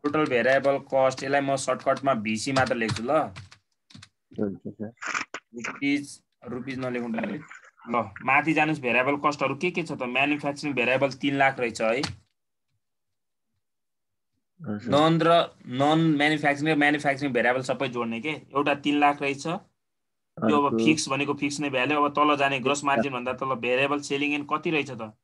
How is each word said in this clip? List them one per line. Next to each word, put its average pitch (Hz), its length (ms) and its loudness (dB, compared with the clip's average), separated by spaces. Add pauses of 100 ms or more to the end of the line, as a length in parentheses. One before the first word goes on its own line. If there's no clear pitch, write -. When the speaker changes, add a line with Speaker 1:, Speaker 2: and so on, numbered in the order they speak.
Speaker 1:
Total 151 220 2
variable 131 540 4 (140)
cost, 135 300 2
यसलाई 139 180 2
म 139 140 0
सर्टकटमा 135 580 0
भिसी 110 380 -2
मात्र 127 240 2
लेख्छु 110 280 -2
ल। 127 80 -2 (1300)
Speaker 2:
हुन्छ 104 280 -4
सर। 107 260 -12 (600)
Speaker 1:
Rupees, 139 720 -4 (220)
rupees 127 340 -10
नलेखौँ 123 320 -4
डाइरेक्ट। 113 340 -6 (440)
ल, 120 60 -2 (300)
माथि 147 280 2
जानुहोस्, 156 260 2
variable 127 360 2
कस्टहरू 143 400 0
के 175 160 -2
के 175 120 -4
छ 160 80 -8
त? 127 100 -6
Manufacturing 143 720 -2
variable 127 380 2
तिन 139 260 -2
लाख 135 220 2
रहेछ 120 220 -2
है। 117 200 2 (2500)
Speaker 2:
हजुर। 107 300 -6
Speaker 1:
नन 160 300 4
र 165 340 4 (100)
नन 139 340 2 (180)
manufacturing 147 560 2
र - 20 4
म्यानुफ्याक्चरिङ 143 580 2
variable 123 280 2
सबै 131 280 -4
जोड्ने 117 320 -4
के। 151 80 -6
एउटा 143 460 -2
तिन 147 240 0
लाख 143 220 4
रहेछ। 139 260 -4
यो - 1120 -4
अब 143 80 2
Speaker 2:
अर्को 113 200 2
Speaker 1:
फिक्स 156 240 2
भनेको 139 240 -2
फिक्स 143 260 -4
नै 143 100 -2
भ्यालु। 135 320 0
अब 143 100 2
तल 147 260 4
जाने 139 220 2
ग्रस 139 180 0
Speaker 2:
एक 147 80 -8
लाख। - 0 -
Speaker 1:
मार्जिन 139 280 0
भन्दा 123 200 -4
तल 131 220 -4
भेरिएबल 127 440 0
सेलिङ 143 340 -2
एन्ड 143 200 -6
कति 151 180 -2
रहेछ 139 200 -2
त? 110 320 -12